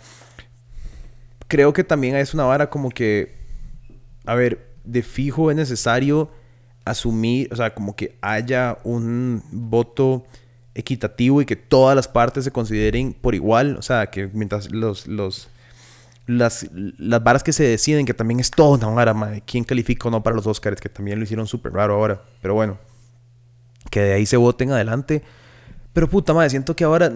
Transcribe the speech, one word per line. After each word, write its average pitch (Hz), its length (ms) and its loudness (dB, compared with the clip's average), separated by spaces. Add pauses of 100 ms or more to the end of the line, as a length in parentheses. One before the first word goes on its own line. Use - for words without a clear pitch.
(1500)
Creo 143 260 4
que 185 100 0
también 139 320 0
es 139 180 -2
una 156 100 0
vara 139 260 2
como 139 200 -6
que, 107 460 -2 (920)
a 117 100 -2
ver, 120 320 0 (160)
de 120 180 -2
fijo 139 480 -2
es 147 80 0
necesario 139 720 0 (560)
asumir, 117 640 -2
o - 40 -10
sea, 113 180 -2
como 104 220 -8
que - 260 -10
haya 120 640 -2
un 120 680 -4
voto 117 760 -2 (500)
equitativo 127 640 0
y 139 40 0
que 120 100 -2
todas 131 400 4
las 131 120 2
partes 120 360 0
se 131 80 -4
consideren 107 640 -2
por 123 220 0
igual. 113 420 2
O - 40 -10
sea, 113 300 0
que 98 200 -6
mientras 104 400 -6
los, 110 360 -4
los, 101 420 -6 (800)
las, 120 440 0
las 98 520 -2
varas 120 200 4
que 160 80 -2
se 151 120 2
deciden, 139 420 2
que 120 80 -2
también 117 260 0
es 123 120 -2
toda 147 260 6
una 110 100 0
vara, 113 280 4
mae, 107 300 -6
quién 120 180 -4
califica 123 440 -2
o 117 40 -2
no 113 100 0
para 113 140 0
los 104 100 -2
Óscares, 104 340 -2
que - 100 -12
también 101 280 -8
lo 110 60 -4
hicieron 110 240 -6
súper - 260 -8
raro 104 220 0
ahora. 104 260 0 (220)
Pero 95 100 0
bueno, 107 240 0 (1120)
que 104 120 0
de 101 120 2
ahí 104 140 2
se 127 100 4
voten 123 340 2
adelante. 131 520 -2 (680)
Pero 165 160 2
puta 185 260 2
madre, 160 180 4
siento 135 240 -2
que - 80 0
ahora 165 320 4